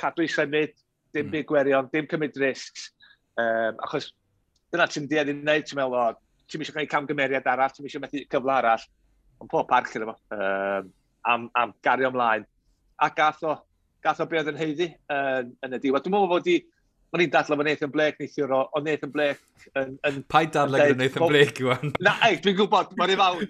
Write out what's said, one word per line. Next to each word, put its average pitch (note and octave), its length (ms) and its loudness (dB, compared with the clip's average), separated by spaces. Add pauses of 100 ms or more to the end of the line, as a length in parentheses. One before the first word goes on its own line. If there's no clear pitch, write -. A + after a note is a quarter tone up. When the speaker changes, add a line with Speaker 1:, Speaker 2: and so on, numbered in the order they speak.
Speaker 1:
cadw E3 240 -2
i C#3+ 40 -4
symud, D3+ 440 -2 (400)
dim D3 140 -4
Speaker 2:
Mm. - 60 -10
Speaker 1:
byd D3+ 200 -4
gwerion, C3+ 400 2
dim D#3 160 -2
cymryd D3+ 320 -4
risks." - 500 -6 (460)
Yym, A2+ 480 0
achos - 220 -6 (680)
dyna E3+ 160 2
ti'n D3 220 -8
dueddu C#3+ 260 0
wneud, D3+ 320 0
ti'n C#3+ 80 -8
meddwl, C3 240 -2
"O, A#2+ 40 2 (440)
ti'n D#3+ 160 -8
isio - 80 -12
gwneud D3 200 -4
camgymeriad C#3 600 0
arall, C3 240 2
ti'n C#3+ 120 -14
isio C#3+ 120 -10
methu C3+ 220 -8 (100)
cyfle C3+ 220 0
arall", A#2 320 2 (540)
ond A2+ 120 -18
pob D#3 160 0
parch B2 280 2
iddo A2 120 -6
fo, A2+ 60 -8 (180)
yym, G2 560 -2 (400)
am, A#2 260 0
am A#2 200 0 (100)
gario C3 240 2
ymlaen. A#2 380 0 (580)
A D3 60 2
gath D#3 340 0
o, D3+ 140 -2 (440)
gath D#3 220 0
o - 20 -12
be D#3+ 140 -2
oedd D3 140 -2
yn - 20 -12
heiddi D#3 320 -2 (240)
yn, C3 400 -2 (140)
yn B2+ 100 -8
y A2 60 -8
diwedd. C#3 240 0
Dwi'n F#3 100 0
meddwl F#3+ 160 2
fod F3 160 0
i, F3 80 4 (560)
o'n F3 140 2
i'n C#3+ 80 -2
dadlau D3+ 260 2
fod D3 80 0
Nathan D3 240 -2
Blake D3+ 320 0
neithiwr C3+ 320 -2
o, C3 60 2 (100)
o D3+ 80 -2
Nathan D3 320 -4
Blake C#3+ 640 -4
yn... C3+ 160 -4 (160)
yn C#3 140 -6 (100)
Speaker 2:
Paid D#3+ 240 2
dadlau C#3+ 240 2
Speaker 1:
yn D3 60 8
Speaker 2:
gyda C#3 100 4
Speaker 1:
deud, B2+ 60 0
Speaker 2:
Nathan C3+ 240 0
Speaker 1:
"Wel," D3+ 80 4
Speaker 2:
Blake, C#3+ 320 4
Iwan. B2+ 280 -2 (140)
Speaker 1:
Na, G3+ 160 2
ei, F#3+ 160 4
dwi'n F#3+ 160 2
gwybod, F#3+ 400 2
mae'n F3+ 160 2
rhy F#3+ 80 2
fawr, F3+ 300 2